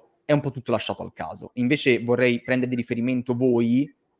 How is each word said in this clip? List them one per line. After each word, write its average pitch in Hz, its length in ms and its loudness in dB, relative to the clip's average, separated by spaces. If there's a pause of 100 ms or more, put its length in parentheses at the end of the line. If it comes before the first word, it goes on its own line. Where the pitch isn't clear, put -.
(260)
è - 60 -2
un 143 100 4
po' 139 100 -6
tutto 120 200 -10
lasciato 104 300 -2
al 92 100 -12
caso. 85 420 -12
Invece 123 500 2
vorrei 120 400 2
prendere 127 260 -2
di 127 60 -2
riferimento 120 580 -2
voi 120 580 2 (280)